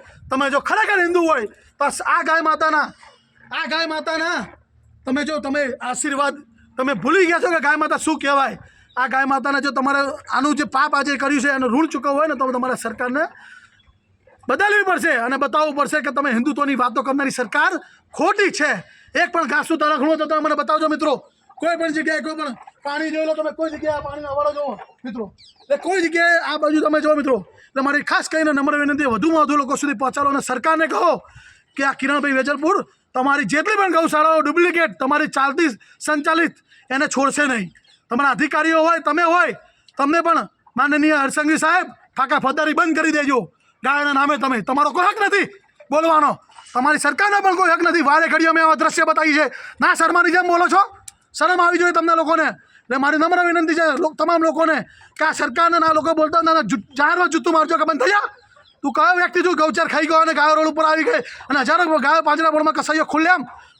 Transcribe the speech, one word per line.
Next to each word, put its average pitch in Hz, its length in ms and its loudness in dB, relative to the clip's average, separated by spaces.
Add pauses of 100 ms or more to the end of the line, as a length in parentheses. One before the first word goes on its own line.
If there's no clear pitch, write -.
(300)
તમે 269 200 -2
જો 269 100 0
ખરેખર 403 420 0
હિન્દુ 349 180 2
હોય, 302 260 0
તો - 380 -8
આ 285 380 -2
ગાય 320 180 0
માતાના, 311 520 0 (600)
આ 302 160 -6
ગાય 320 180 -2
માતાના 320 600 -4 (600)
તમે 269 180 -2
જો, 302 140 -4
તમે 277 220 -4 (200)
આશીર્વાદ, 277 540 -4 (420)
તમે 262 180 -2
ભૂલી 311 320 2
ગયા 339 120 2
છો 359 120 0
કે 330 100 0
ગાય 285 160 2
માતા 311 200 0
શું 302 220 -2
કહેવાય. 269 400 0 (380)
આ 247 120 0
ગાય 262 160 0
માતાને 277 360 0
જો 277 100 -2
તમારે 269 280 0 (320)
આનું 277 240 0
જે 285 100 -2
પાપ 294 300 0
આજે 285 220 0
કર્યું 269 260 0
છે, 277 60 0
એનું 269 220 0
ઋણ 294 160 2
ચૂકવવું 277 320 -4
હોય 311 100 0
ને, 302 60 -4
તો 262 180 -2
તમારે 247 220 -4
સરકારને 247 460 -6 (1300)
બદલવી 403 380 2
પડશે 339 240 0
અને 254 260 -2
બતાવવું 302 380 0
પડશે 285 260 -2
કે 277 100 -4
તમે 277 200 -2
હિન્દુત્વની 269 440 -2
વાતો 247 280 0
કરનારી 269 280 -2
સરકાર 294 420 -2 (400)
ખોટી 392 380 0
છે. 285 200 -2 (440)
એક 330 180 -2
પણ 330 140 0
ઘાસનું 294 320 -2
તણખલું 302 300 0
હોય 320 80 2
તો 302 100 -2
તમે 311 120 -2
મને 302 160 0
બતાવજો 311 340 0
મિત્રો. 302 420 -2 (240)
કોઈ 339 220 -2
પણ 330 160 -4
જગ્યાએ, 311 280 -2
કોઈ 311 140 -8
પણ 294 200 -8 (300)
પાણી 302 260 -6
જોઈ 311 160 -4
લો 311 80 -2
તમે, 311 160 -4
કોઈ 320 200 -6
જગ્યાએ 302 260 -4
આ 285 40 -8
પાણીનો 294 280 -10
અવાડો 294 240 -2
જુઓ 285 260 -8 (260)
મિત્રો, 220 300 -12 (260)
એટલે 277 160 -2
કોઈ 349 260 -2
જગ્યાએ 339 360 2
આ 302 200 -4
બાજુ 302 220 2
તમે 302 200 0
જુઓ 302 140 2
મિત્રો. 277 220 0 (220)
એટલે - 240 -6
મારી 277 200 0
ખાસ 349 260 -2
કરીને 311 240 0
નમ્ર 285 260 0
વિનંતી, 294 260 0
વધુમાં 294 380 2
વધુ 285 140 0
લોકો 269 200 0
સુધી 285 180 -2
પહોંચાડો 277 360 -2
અને 277 100 0
સરકારને 320 460 0
કહો 320 300 0 (600)
કે 269 80 -2
આ 269 80 0
કિરણભાઈ 277 400 -2
વેજલપુર 277 540 0 (280)
તમારી 277 300 0
જેટલી 311 320 0
પણ 392 160 2
ગૌશાળાઓ 320 480 2
ડુપ્લિકેટ, 330 500 2 (100)
તમારી 294 260 0
ચાલતી, 285 420 0 (320)
સંચાલિત, 311 520 0 (380)
એને 262 160 0
છોડશે 277 400 0
નહીં. 220 240 -4 (400)
તમારા 277 200 0
અધિકારીઓ 311 520 2
હોય, 330 160 2
તમે 320 240 0
હોય, 339 300 2 (440)
તમને 294 240 2
પણ 320 280 0 (280)
માનનીય 294 400 2
હરસંઘવી 294 420 0
સાહેબ, 330 280 2 (300)
ફાકા 269 220 0
ફોજદારી 302 340 0
બંધ 320 260 0
કરી 320 140 0
દેજો. 269 400 -2 (320)
ગાયના 285 280 0
નામે 277 240 0
તમે, 254 260 -4
તમારો 285 280 0
કોઈ 359 140 0
હક 403 220 -2
નથી 381 180 0 (460)
બોલવાનો, 302 480 2 (360)
તમારી 285 240 0
સરકારનો 403 420 0
પણ 381 160 2
કોઈ 370 140 2
હક 330 120 2
નથી. 339 180 2
વારે 302 280 4
ઘડીએ 320 200 2
અમે 330 120 2
આવા 320 140 4
દ્રશ્ય 320 300 0
બતાવીએ 311 280 2
છીએ. 294 120 4 (360)
ના 311 140 4
શરમાની 349 360 4
જેમ 359 160 2
બોલો 349 220 4
છો? 392 360 2 (340)
શરમ 349 220 2
આવી 349 180 4
જોઈએ 349 140 2
તમને 330 220 2
લોકોને. 320 280 2
એટલે - 540 -6
મારી 285 220 0
નમ્ર 349 260 2
વિનંતી 339 300 0
છે 330 120 2 (120)
લો-, 320 200 -2
તમામ 330 240 2
લોકોને 320 380 0 (380)
કે 302 60 0
આ 311 80 2
સરકારને 330 460 0
ના 320 140 2
લોકો 311 220 0
બોલતા 311 280 2
ના, 320 120 2
ના, 320 60 2
જુ-, 214 340 -6
જાહેરમાં 339 340 2
જૂતું 320 240 0
મારજો 320 240 2
કે 302 80 -2
બંધ 320 180 0
થઈ 494 80 2
જા. 415 100 2 (640)
તું 277 100 -4
કયો 330 240 4
વ્યક્તિ 349 240 0
છું 349 140 0
ગૌચર 311 340 0
ખાઈ 302 180 0
ગયો 320 120 2
અને 320 160 2
ગાયો 302 200 4
રોડ 311 120 2
ઉપર 311 180 0
આવી 311 200 2
ગઈ 302 160 0 (300)
અને 277 100 0
હજારો 320 380 2
ગાયો 302 240 2
પાંજરાપોળમાં 311 520 2
કસાઈઓ 302 300 -2
ખુલ્લેઆમ, 311 420 2 (340)